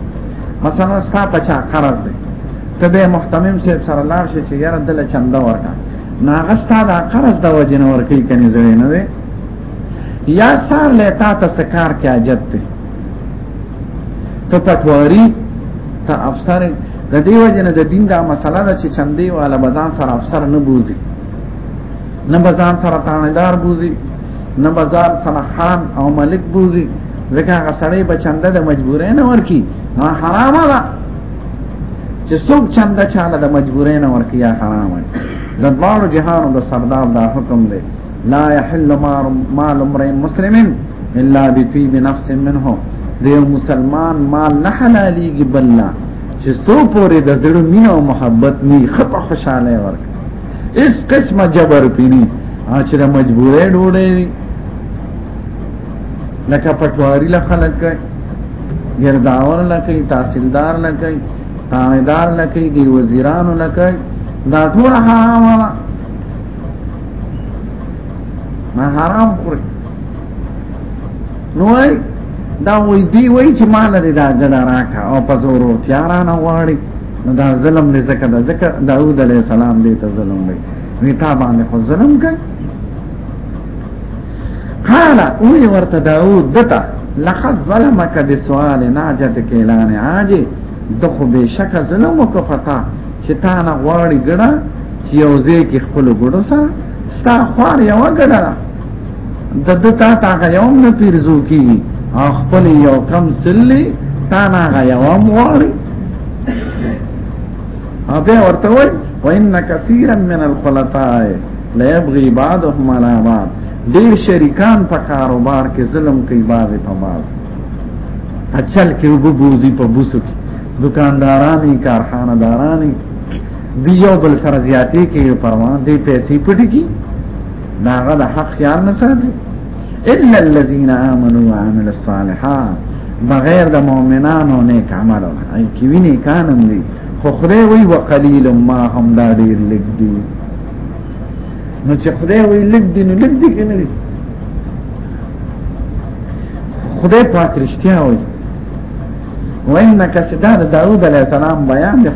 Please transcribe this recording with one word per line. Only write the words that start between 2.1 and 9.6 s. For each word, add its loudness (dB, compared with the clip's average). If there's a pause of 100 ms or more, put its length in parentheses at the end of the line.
ته 4
به 4
محتمم 0
صاحب 0
سره -2
لاړ -2
شي -4
چې -10
یاره -2
دله -2
چنده 0
ورکړه، -2 (480)
نو 2
هغه 0
ستا 2
د 0 (200)
قرض 2
د 2
وجې 2
نه 4
ورکوي، 2
کنې 4
زړی 6
نه 2
دی. 0 (1200)